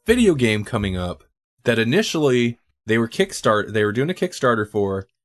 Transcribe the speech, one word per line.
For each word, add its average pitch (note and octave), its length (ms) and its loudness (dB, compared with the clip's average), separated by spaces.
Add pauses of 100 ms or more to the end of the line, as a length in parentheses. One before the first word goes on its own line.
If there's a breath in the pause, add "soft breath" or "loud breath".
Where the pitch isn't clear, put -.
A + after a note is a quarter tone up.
video A3 300 4
game A2 300 0
coming G2 320 -4
up F2+ 260 -8 (400)
that A#2 160 2
initially B2+ 800 0 (260)
they A2 140 2
were A2+ 80 0
kickstart-, G#2+ 680 -2
they G#2+ 100 2
were G#2 80 0
doing C3 180 -2
a F3+ 40 -4
Kickstarter A#2+ 560 -2
for. G2 380 -2 (180)